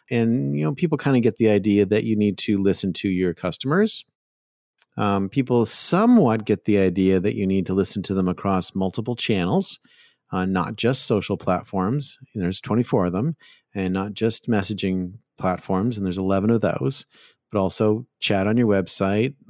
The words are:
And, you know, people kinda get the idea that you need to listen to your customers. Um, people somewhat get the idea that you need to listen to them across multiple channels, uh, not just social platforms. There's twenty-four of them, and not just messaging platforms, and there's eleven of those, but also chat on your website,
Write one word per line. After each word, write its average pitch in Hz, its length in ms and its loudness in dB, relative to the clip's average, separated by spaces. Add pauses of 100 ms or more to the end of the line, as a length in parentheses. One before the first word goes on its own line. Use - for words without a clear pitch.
(100)
And, 139 460 0
you 147 60 -2
know, 151 120 0
people 156 240 -2
kinda 135 220 2
get 113 180 2
the 110 100 4
idea 101 380 4
that 104 180 0
you 110 120 0
need 104 220 2
to 104 200 0
listen 98 340 0
to - 160 -4
your 92 240 0
customers. 143 720 -2 (920)
Um, 101 320 0
people 123 340 0
somewhat 170 800 2
get - 220 0
the 104 120 4
idea 95 400 4
that 98 160 0
you 101 120 -2
need 95 200 2
to 92 80 -2
listen 98 300 0
to 98 100 -4
them 92 140 0
across 90 460 -2
multiple 98 420 -4
channels, 110 640 -2 (520)
uh, 92 120 -2
not 95 320 -2
just 127 300 -2
social 101 320 -2
platforms. 98 800 -2 (160)
There's 92 260 -4
twenty-four 110 460 0
of 87 80 -2
them, 135 220 -2 (380)
and 92 200 -2
not 98 180 -4
just 110 360 -4
messaging 98 680 -2 (240)
platforms, 95 580 -2
and 101 80 -4
there's 90 140 -2
eleven 98 320 0
of 117 100 2
those, 127 460 -2 (440)
but 107 80 -4
also 107 480 0 (120)
chat 98 280 0
on 110 100 2
your 120 100 4
website, 101 680 0 (160)